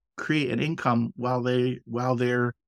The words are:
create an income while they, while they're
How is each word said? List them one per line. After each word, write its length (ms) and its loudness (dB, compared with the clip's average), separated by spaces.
create 340 0
an 100 0
income 540 0
while 280 -2
they, 420 0
while 320 -2
they're 380 0